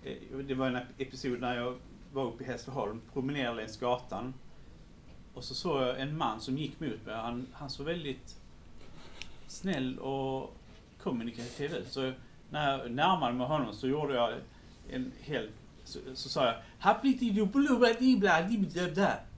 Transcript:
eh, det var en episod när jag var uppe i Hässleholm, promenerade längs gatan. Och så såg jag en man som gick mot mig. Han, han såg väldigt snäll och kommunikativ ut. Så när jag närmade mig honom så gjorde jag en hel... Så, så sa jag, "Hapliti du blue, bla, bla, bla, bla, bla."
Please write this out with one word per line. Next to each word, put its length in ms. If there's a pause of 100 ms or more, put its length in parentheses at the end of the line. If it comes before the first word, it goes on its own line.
eh, 340
det 160
var 140
en 120 (180)
episod 420
när 180
jag 180 (380)
var 120
uppe 180
i 40
Hässleholm, 540 (120)
promenerade 440
längs 200
gatan. 560 (1000)
Och 100
så 120
såg 260
jag 180
en 180
man 240
som 160
gick 220
mot 260
mig. 100
Han, 380
han 160
såg 160
väldigt 500 (1120)
snäll 520
och 540 (500)
kommunikativ 720
ut. 160
Så 200 (380)
när 300
jag 120
närmade 420
mig 140
honom 260
så 140
gjorde 280
jag 180 (560)
en 220 (100)
hel... 280 (340)
Så, 160 (140)
så 160
sa 160
jag, 100 (240)
"Hapliti 500
du 160
blue, 340
bla, 200
bla, 480
bla, 100 (160)
bla, 200
bla." 200 (240)